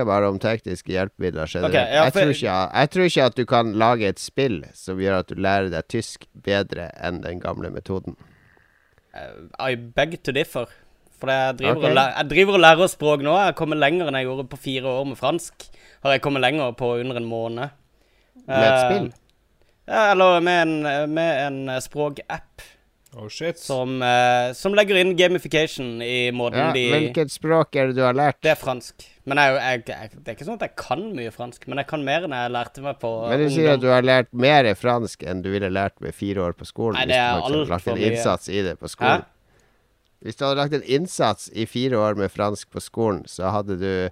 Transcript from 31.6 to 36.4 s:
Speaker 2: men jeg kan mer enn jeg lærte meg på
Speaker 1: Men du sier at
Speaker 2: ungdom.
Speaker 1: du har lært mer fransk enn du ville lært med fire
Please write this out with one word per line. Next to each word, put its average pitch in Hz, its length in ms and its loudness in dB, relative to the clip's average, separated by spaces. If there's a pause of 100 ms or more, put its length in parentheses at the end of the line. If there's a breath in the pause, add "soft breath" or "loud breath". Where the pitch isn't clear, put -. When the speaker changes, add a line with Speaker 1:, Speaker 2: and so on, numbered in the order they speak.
Speaker 2:
men 135 120 -6
jeg 139 100 -4
kan 151 160 -6
mer 156 240 -2
enn 143 80 -6
jeg 123 180 -4
lærte 120 280 -6
meg 143 180 -8
på 117 100 -4 (180)
Speaker 1:
Men 127 120 2
du 151 100 2
sier 156 220 4
at - 20 6
Speaker 2:
ungdom. 135 80 2
Speaker 1:
du 127 80 4
har 127 120 6
lært 127 300 4
mer 131 420 4
fransk 117 520 -2
enn 92 160 -4
du 92 80 -4
ville 98 200 0
lært 98 300 -2
med - 140 -8
fire 98 320 -4